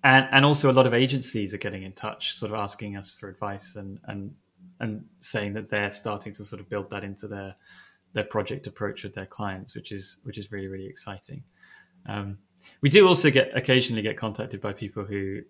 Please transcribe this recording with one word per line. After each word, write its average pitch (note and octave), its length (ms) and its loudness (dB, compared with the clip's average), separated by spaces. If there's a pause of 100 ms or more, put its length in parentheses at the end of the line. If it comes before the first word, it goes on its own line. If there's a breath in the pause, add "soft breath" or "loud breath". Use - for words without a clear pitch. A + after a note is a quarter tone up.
and, C3 280 8
and C#3 120 6
also C#3+ 240 6
a B2+ 60 6
lot B2+ 140 8
of A#2 60 2
agencies A#2+ 600 0
are G2 40 -10
getting F#2+ 260 -8
in F#2+ 80 -14
touch, - 440 -10
sort G#2+ 140 -8
of G#2+ 80 -6
asking G2+ 380 -8
us - 180 -14
for G2+ 140 -16
advice F#2+ 480 -10
and, G2 320 -14
and, G2+ 260 -10 (460)
and G#2+ 240 -6 (160)
saying G2+ 340 -4
that A2 160 -10
they're G#2 220 -2
starting G#2 400 -8
to G2+ 120 -14
sort G2 160 -12
of F#2+ 80 -20
build G2+ 220 -8
that G2+ 140 -10
into G2+ 240 -12
their, G2 260 -12 (600 soft breath)
their G#2+ 100 0
project G#2+ 420 -4
approach - 380 -8
with G2 100 -14
their F#2+ 120 -10
clients, F#2+ 500 -10
which - 160 -14
is, G2 320 -14
which A2 140 -12
is G2+ 120 -14
really, G2 160 -8
really F#2+ 200 -12
exciting. - 580 -14 (600 soft breath)
Um, G2+ 300 -8 (440 soft breath)
we C#3+ 80 4
do F#3+ 180 10
also E3 240 8
get, C3 260 4
occasionally B2+ 460 2
get G#2+ 160 -2
contacted A2 420 -6
by G2+ 120 -6
people G2+ 320 -10
who G2 460 -6